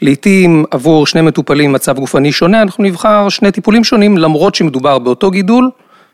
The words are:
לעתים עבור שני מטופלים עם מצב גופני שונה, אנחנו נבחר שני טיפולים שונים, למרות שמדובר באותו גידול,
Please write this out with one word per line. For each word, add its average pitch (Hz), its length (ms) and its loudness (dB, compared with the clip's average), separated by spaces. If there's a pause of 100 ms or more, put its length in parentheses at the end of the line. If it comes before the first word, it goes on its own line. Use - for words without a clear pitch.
לעתים 170 680 2
עבור 151 360 0
שני 165 140 -2
מטופלים 147 480 0
עם 139 60 0
מצב 131 240 -4
גופני 139 320 -2
שונה, 190 300 0
אנחנו 202 220 -2
נבחר 202 460 0
שני 202 220 0
טיפולים 220 320 0
שונים, 208 340 2
למרות 160 380 0
שמדובר 135 440 0
באותו 123 320 -2
גידול, 220 380 0 (440)